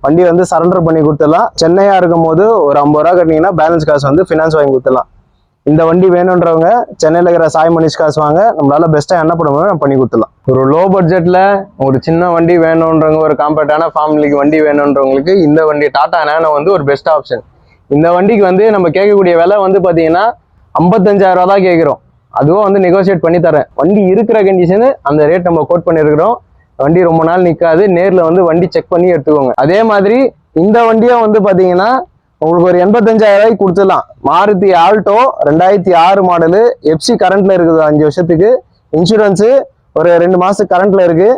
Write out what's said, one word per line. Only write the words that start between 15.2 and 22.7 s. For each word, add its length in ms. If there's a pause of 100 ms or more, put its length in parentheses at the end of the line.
இந்த 240
வண்டி 180 (120)
Tata 280
Nano 300
வந்து 200
ஒரு 140
பெஸ்ட் 240
ஆப்ஷன். 280 (520)
இந்த 120 (100)
வண்டிக்கு 320
வந்து 160 (100)
நம்ம 120 (100)
கேட்கக்கூடிய 440
விலை 240
வந்து 220
பாத்தீங்கன்னா, 380 (560)
ஐம்பத்தஞ்சாயிரம் 640
ரூபா 100
தான் 160
கேக்குறோம். 300 (380)
அதுவும் 280
வந்து 180